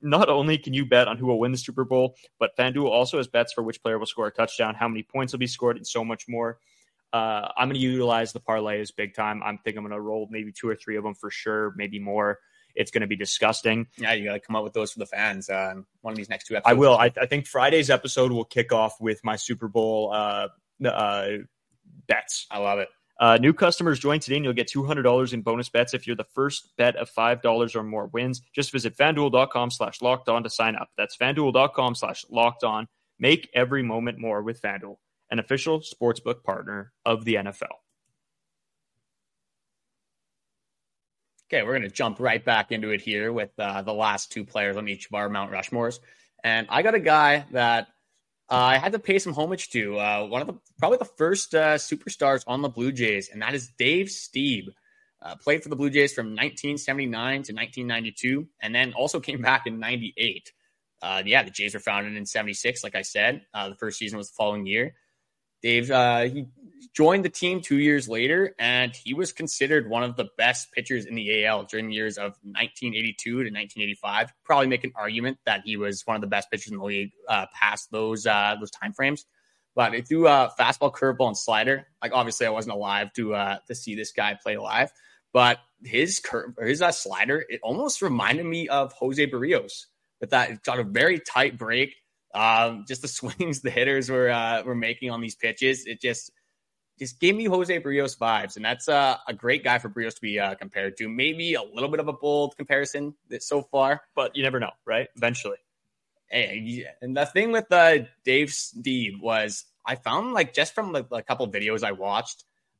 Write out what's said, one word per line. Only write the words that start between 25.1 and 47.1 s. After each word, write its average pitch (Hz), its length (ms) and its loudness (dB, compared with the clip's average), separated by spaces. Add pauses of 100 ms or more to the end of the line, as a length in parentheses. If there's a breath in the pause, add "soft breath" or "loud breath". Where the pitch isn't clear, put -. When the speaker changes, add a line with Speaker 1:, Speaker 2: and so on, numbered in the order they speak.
Speaker 1:
in 117 80 -4
bonus 117 260 -2
bets 123 280 2
if 123 100 -8
you're 120 100 -4
the 107 80 -8
first - 540 -4
bet 120 180 4
of 117 140 -6
five 120 320 2
dollars 117 340 2
or 110 60 0
more 107 240 -4
wins. 123 380 -4 (100)
Just 143 180 -2
visit 117 240 -4
fanduel 147 360 2
dot 131 180 4
com 120 220 -2
slash 107 320 -6
locked 123 260 2
on 117 140 2
to 110 80 -8
sign 113 240 0
up. - 200 -8
That's - 220 -4
fanduel 139 360 2
dot 139 200 6
com 123 220 0
slash - 340 -6
locked 117 340 2
on. 110 240 -2 (300)
Make 151 340 4
every 127 300 2
moment 117 380 -4
more 107 240 -2
with 117 180 -8
FanDuel, 98 360 -8 (340)
an 117 80 -2
official 156 420 -2
sportsbook 120 600 -4
partner 98 500 -6 (100)
of 110 220 0
the 110 120 2
N 101 100 -2
F 98 140 -10
L. - 200 -12 (3750)
Speaker 2:
Okay, 123 120 2
we're 120 100 -2
gonna 107 160 -2
jump 113 300 -4
right 117 240 0
back 110 280 2
into 107 200 -4
it 101 100 -2
here 107 320 -2
with, 107 240 -4
uh, 98 240 -4
the 104 120 -4
last 104 380 0
two 104 140 -8
players 101 320 -2
on 107 100 -6
each 98 200 -8
of 104 80 -10
our 104 140 -2
Mount 101 220 -4
Rushmores. 120 480 -4 (440 soft breath)
And 113 260 0
I 147 140 4
got 220 100 4
a 220 60 4
guy 151 520 6